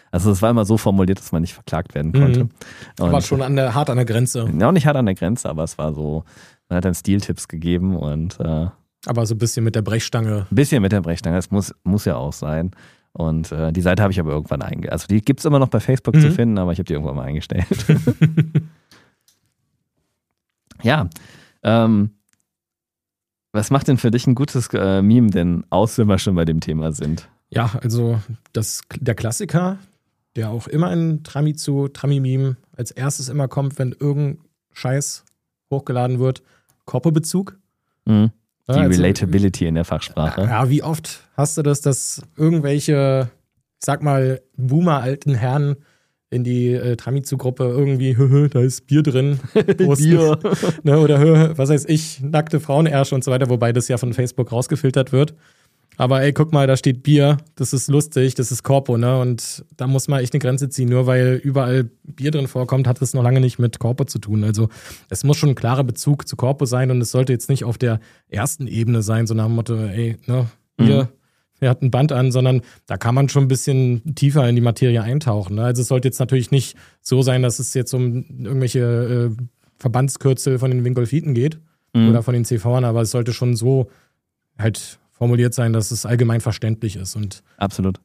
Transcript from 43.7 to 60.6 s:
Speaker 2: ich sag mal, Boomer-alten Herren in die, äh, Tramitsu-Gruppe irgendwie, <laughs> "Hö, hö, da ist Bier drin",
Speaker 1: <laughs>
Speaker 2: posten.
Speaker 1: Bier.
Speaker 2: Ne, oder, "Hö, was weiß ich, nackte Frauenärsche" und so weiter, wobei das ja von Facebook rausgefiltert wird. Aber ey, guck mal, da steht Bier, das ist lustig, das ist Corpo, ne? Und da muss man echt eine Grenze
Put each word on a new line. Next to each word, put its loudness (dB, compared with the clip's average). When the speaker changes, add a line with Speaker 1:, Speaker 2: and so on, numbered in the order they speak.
Speaker 2:
ich -12
sag -2
mal, 0
Boomer-alten 0
Herren 0
in -2
die, 0
äh, -2
Tramitsu-Gruppe -4
irgendwie, 0
<laughs> 0
"Hö, 4
hö, 4
da 2
ist -2
Bier 4
drin", 0
Speaker 1:
<laughs> 2
Speaker 2:
posten. 4
Speaker 1:
Bier. 4
Speaker 2:
Ne, 4
oder, 6
"Hö, 6
was 2
weiß 2
ich, -2
nackte -2
Frauenärsche" 2
und 0
so -2
weiter, 2
wobei 2
das -2
ja 0
von -4
Facebook -4
rausgefiltert 0
wird. 2
Aber 2
ey, 2
guck 0
mal, 4
da 4
steht 0
Bier, 4
das -6
ist -4
lustig, 0
das -4
ist -6
Corpo, 2
ne? 2
Und -4
da -6
muss 0
man 0
echt -4
eine 0
Grenze -2